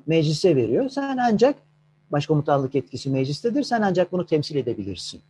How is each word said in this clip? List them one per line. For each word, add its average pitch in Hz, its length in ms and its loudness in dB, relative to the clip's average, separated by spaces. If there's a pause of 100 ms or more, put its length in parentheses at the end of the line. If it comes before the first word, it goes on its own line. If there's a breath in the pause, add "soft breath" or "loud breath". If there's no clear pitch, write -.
meclise 160 500 2
veriyor. 131 320 2
"Sen 277 280 -4
ancak, 240 380 2 (580)
başkomutanlık 143 640 0
yetkisi 131 360 -4
meclistedir, 147 520 -2
sen 233 200 -2
ancak 180 300 0
bunu 175 140 -2
temsil 151 300 0
edebilirsin." 104 720 -6